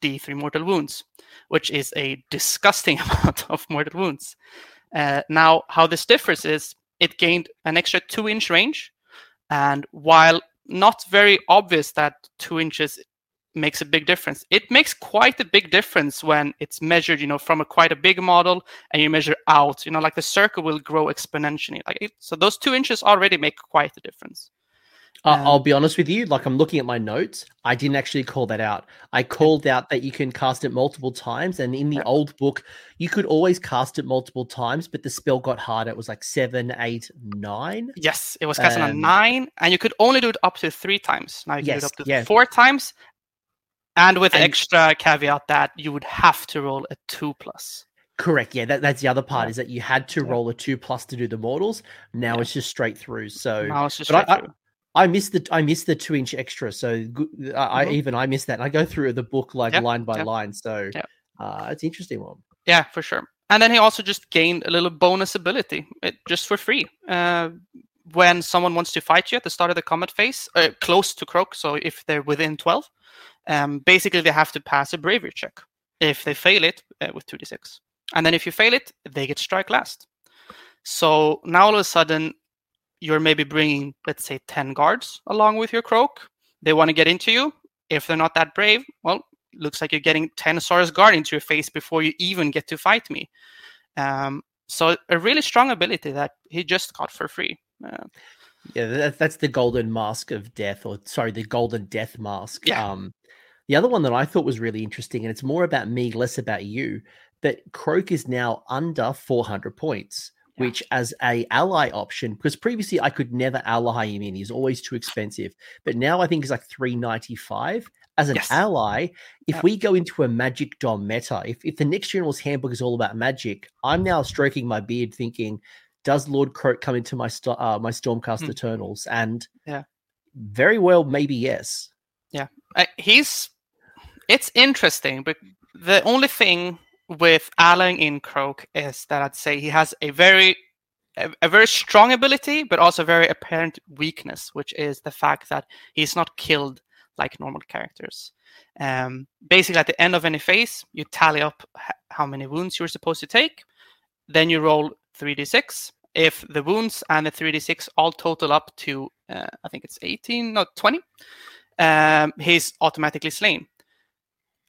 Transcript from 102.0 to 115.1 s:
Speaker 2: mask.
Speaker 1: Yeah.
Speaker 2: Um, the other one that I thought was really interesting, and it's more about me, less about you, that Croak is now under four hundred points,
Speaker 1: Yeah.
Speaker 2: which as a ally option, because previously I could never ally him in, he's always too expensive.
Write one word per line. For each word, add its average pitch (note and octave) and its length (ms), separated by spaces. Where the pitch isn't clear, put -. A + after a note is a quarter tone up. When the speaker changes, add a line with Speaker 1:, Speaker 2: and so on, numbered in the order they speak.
Speaker 2:
mask. G2+ 480
Speaker 1:
Yeah. A2 240
Speaker 2:
Um, F#2+ 220
the C#3 80
other G3+ 100
one A3+ 140
that B2+ 120
I C3 120
thought D#3+ 180
was B2 160
really A2 240
interesting, A2+ 400
and A2+ 80
it's G#2+ 120
more D3+ 200
about C#3 240
me, A#2+ 240
less A#2+ 260
about G#2 280
you, A2 360
that - 180
Croak F#3 400
is D3+ 160
now B2 400
under C#3 460
four A#2 320
hundred G#2 320
points, - 560
Speaker 1:
Yeah. B2+ 80
Speaker 2:
which A#2+ 260
as B2+ 220
a A#2+ 260
ally D#3 420
option, G#2 420
because D3 240
previously G#3+ 420
I C#3+ 100
could B2 240
never B2+ 320
ally A#2 420
him G2+ 140
in, G2 140
he's G2 160
always C3 300
too - 140
expensive. G#2 580